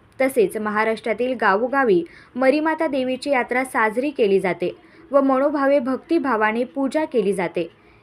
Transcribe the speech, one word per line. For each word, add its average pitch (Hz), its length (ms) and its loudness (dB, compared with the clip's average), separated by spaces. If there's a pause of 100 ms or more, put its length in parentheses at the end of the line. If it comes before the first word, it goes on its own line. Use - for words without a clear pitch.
(220)
तसेच 240 360 0
महाराष्ट्रातील 220 840 -2
गावोगावी 220 600 2 (320)
मरीमाता 302 520 2
देवीची 254 420 -4
यात्रा 247 340 0
साजरी 254 460 -2
केली 202 300 2
जाते 175 360 -4 (360)
व 277 100 4
मनोभावे 277 580 2
भक्तिभावाने 247 840 0
पूजा 277 420 -2
केली 208 280 0
जाते. 175 340 -4 (340)